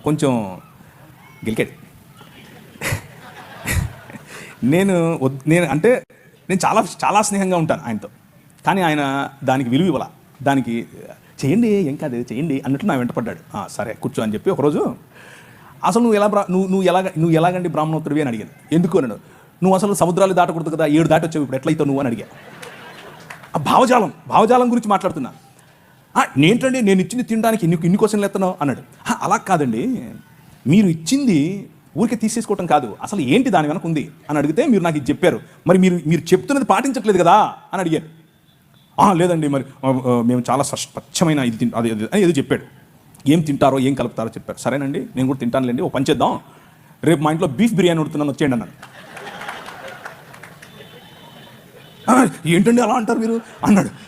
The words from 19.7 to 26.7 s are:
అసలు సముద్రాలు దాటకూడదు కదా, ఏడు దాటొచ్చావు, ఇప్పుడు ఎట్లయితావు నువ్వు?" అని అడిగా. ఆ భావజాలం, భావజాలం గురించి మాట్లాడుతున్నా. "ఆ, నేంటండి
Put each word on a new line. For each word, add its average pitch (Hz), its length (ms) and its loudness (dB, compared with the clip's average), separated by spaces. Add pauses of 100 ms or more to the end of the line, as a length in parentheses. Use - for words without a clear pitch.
అసలు 202 180 0
సముద్రాలు 185 400 2
దాటకూడదు 165 360 0
కదా, 156 160 -2
ఏడు 156 220 4
దాటొచ్చావు, 160 360 0
ఇప్పుడు 127 140 -4
ఎట్లయితావు 156 280 -2
నువ్వు?" 135 140 0
అని 135 80 0
అడిగా. 110 200 -6 (1300)
ఆ 165 40 -4
భావజాలం, 226 540 2 (140)
భావజాలం 233 440 4
గురించి 233 180 0
మాట్లాడుతున్నా. 160 440 -2 (840)
"ఆ, 269 80 2 (120)
నేంటండి 247 440 2